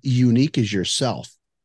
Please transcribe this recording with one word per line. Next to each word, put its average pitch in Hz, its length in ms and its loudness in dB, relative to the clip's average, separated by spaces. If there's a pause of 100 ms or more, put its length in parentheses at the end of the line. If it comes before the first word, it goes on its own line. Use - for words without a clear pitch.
unique 127 560 2
as 104 120 -2
yourself. 101 640 -4 (300)